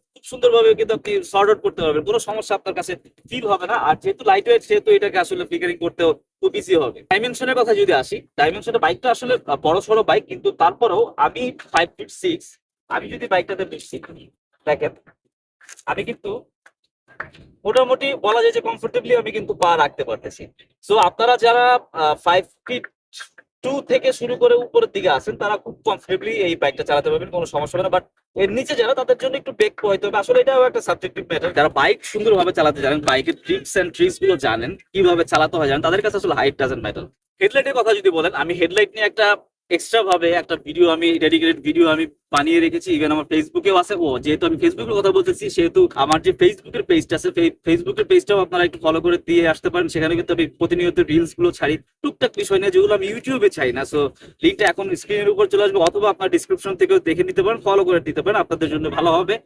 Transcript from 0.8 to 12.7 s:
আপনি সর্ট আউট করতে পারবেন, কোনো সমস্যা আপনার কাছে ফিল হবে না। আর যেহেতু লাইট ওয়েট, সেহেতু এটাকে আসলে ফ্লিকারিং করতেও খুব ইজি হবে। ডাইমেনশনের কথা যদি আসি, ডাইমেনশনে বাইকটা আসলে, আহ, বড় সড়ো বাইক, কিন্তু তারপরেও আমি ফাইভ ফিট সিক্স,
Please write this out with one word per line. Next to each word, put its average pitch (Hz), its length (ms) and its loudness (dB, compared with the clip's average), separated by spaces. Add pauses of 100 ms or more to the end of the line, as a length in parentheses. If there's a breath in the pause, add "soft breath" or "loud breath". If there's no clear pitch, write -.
আপনি 208 180 -6 (120)
সর্ট 202 260 2
আউট 214 120 2
করতে 185 200 -4
পারবেন, 151 220 0
কোনো 208 160 -2
সমস্যা 214 360 -6
আপনার 190 240 -6
কাছে 175 160 -6 (340)
ফিল 240 180 -8
হবে 185 200 -2
না। 214 60 -2
আর 156 300 0
যেহেতু 415 220 -4
লাইট 392 220 2
ওয়েট, 466 160 4
সেহেতু 415 280 2
এটাকে - 260 2
আসলে - 280 -2
ফ্লিকারিং 175 320 -4
করতেও 165 360 0
খুব - 420 -6
ইজি 196 200 -2
হবে। 135 240 -2 (120)
ডাইমেনশনের 247 480 -2
কথা 233 140 4
যদি 202 200 2
আসি, 165 240 -2 (200)
ডাইমেনশনে 196 480 0
বাইকটা - 260 0
আসলে, 247 220 -2 (120)
আহ, 143 200 -4
বড় 165 160 2
সড়ো 220 220 0
বাইক, 165 280 2
কিন্তু - 200 -4
তারপরেও - 680 0
আমি - 240 -2 (320)
ফাইভ 170 240 0
ফিট - 140 -16
সিক্স, 175 340 -6 (440)